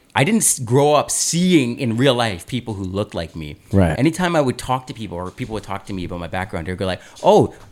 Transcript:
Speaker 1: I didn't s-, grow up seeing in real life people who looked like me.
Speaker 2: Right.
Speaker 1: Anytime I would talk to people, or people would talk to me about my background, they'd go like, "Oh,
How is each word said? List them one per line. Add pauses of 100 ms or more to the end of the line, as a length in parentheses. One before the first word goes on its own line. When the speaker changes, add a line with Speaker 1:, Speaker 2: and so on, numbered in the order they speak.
(140)
Speaker 1:
I
didn't
s-,
grow
up
seeing
in
real
life
people
who
looked
like
me. (160)
Speaker 2:
Right.
Speaker 1:
Anytime
I
would
talk
to
people,
or
people
would
talk
to
me
about
my
background,
they'd
go
like, (220)
"Oh, (180)